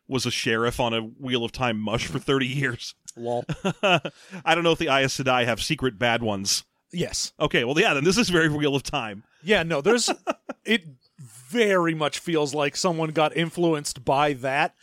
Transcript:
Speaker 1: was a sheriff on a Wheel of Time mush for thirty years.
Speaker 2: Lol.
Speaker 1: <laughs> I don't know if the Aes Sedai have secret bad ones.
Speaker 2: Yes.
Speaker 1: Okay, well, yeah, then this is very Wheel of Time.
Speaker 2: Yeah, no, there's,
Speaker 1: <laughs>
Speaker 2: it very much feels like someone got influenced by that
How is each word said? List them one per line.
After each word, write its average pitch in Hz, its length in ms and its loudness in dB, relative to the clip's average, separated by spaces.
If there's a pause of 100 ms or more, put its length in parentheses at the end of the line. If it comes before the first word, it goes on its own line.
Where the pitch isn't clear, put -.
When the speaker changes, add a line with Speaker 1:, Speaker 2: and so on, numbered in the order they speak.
Speaker 1:
was 127 180 -2
a 120 40 -2
sheriff 117 500 0
on 120 140 0
a 113 80 0
Wheel 123 420 -4
of 113 80 -6
Time 120 260 -2
mush 107 280 -4
for 143 120 -6
thirty 135 280 0
years. 127 480 -6 (220)
Speaker 2:
Lol. 120 280 -4 (200)
Speaker 1:
<laughs> - 180 -2
I 170 720 -2
don't 170 100 0
know 170 80 4
if 156 60 0
the 165 100 -2
Aes 135 280 2
Sedai 127 280 2
have 117 180 -2
secret 127 360 -2
bad 117 240 2
ones. 98 420 -2 (280)
Speaker 2:
Yes. - 460 -4
Speaker 1:
Okay, 151 260 2
well, 139 140 0
yeah, 190 160 4
then 139 100 0
this 185 140 4
is 233 100 4
very 165 200 4
Wheel 147 260 2
of 135 80 0
Time. 110 400 -6 (200)
Speaker 2:
Yeah, 180 200 2
no, 165 180 0
there's, 226 300 2 (280)
Speaker 1:
<laughs> - 260 -16
Speaker 2:
it 226 180 2 (360)
very 175 760 0
much 151 240 -2
feels 151 360 0
like 147 220 0
someone 160 340 0
got 151 260 2
influenced 160 680 0
by 147 300 2
that 135 480 -2